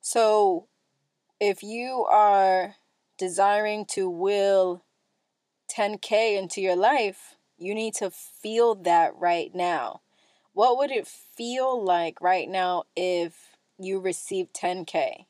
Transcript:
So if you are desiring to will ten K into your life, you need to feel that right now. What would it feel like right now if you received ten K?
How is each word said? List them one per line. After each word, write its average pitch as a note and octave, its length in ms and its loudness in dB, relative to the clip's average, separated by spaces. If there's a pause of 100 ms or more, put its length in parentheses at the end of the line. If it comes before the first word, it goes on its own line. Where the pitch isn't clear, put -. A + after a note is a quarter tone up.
So G#3+ 640 2 (720)
if G3+ 220 0
you A#3+ 480 -6
are G3 640 4 (420)
desiring G3+ 680 0
to F#3+ 240 -4
will F#3+ 720 2 (880)
ten G#3 260 -4
K A3 400 0
into F#3+ 240 -8
your F#3 160 0
life, G#3+ 600 0 (200)
you F#3 180 -8
need A3 200 -6
to F#3+ 160 -6
feel A3+ 640 -2
that E3+ 420 2
right F3 380 -2
now. E3+ 480 -4 (500)
What A#3+ 240 4
would C4+ 140 -2
it A#3 180 -6
feel B3 760 -6
like F3 380 0
right F3+ 280 0
now F3+ 360 -2 (100)
if F3 600 -4 (220)
you F#3+ 220 -6
received F#3 520 -6
ten F3+ 320 -6
K? - 460 -6